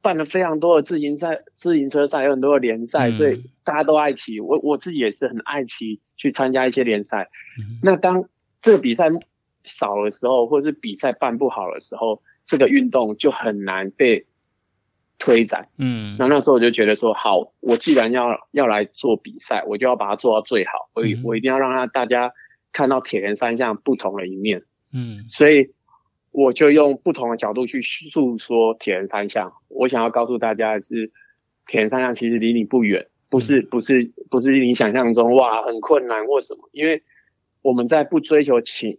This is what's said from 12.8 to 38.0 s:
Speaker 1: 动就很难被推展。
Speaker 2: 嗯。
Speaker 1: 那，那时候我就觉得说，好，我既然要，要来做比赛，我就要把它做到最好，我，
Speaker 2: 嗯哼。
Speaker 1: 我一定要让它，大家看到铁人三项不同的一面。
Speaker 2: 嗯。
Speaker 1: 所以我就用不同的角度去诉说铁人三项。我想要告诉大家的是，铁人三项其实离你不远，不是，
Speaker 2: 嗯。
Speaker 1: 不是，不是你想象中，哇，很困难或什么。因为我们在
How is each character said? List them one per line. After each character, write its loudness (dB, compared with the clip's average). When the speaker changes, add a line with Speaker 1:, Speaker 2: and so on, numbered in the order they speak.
Speaker 1:
动 -2
就 2
很 -6
难 -6
被 2
推 4
展。 -6
Speaker 2:
嗯。 -6
Speaker 1:
那， 0
那 4
时 -2
候 6
我 4
就 2
觉 0
得 4
说， 0
好， -2
我 0
既 0
然 2
要， -2
要 0
来 0
做 -2
比 -10
赛， -6
我 -6
就 -4
要 2
把 -4
它 -2
做 0
到 2
最 -2
好， -10
我， -4
Speaker 2:
嗯 -2
哼。 -8
Speaker 1:
我 -4
一 -4
定 -2
要 0
让 0
它， -4
大 -4
家 0
看 0
到 2
铁 -4
人 -4
三 -4
项 -2
不 -2
同 -6
的 -8
一 -10
面。 -4
Speaker 2:
嗯。 -10
Speaker 1:
所 4
以 6
我 2
就 6
用 6
不 0
同 -4
的 -4
角 -4
度 -4
去 -8
诉 -2
说 0
铁 -4
人 -4
三 -6
项。 -6
我 -2
想 -2
要 0
告 0
诉 -4
大 -2
家 -2
的 -4
是， -8
铁 -2
人 0
三 -2
项 -2
其 -4
实 0
离 0
你 0
不 0
远， 0
不 0
是， 2
Speaker 2:
嗯。 -6
Speaker 1:
不 -2
是， 2
不 2
是 2
你 2
想 0
象 2
中， 4
哇， 4
很 -6
困 2
难 -4
或 2
什 -10
么。 -20
因 -4
为 -2
我 2
们 0
在 4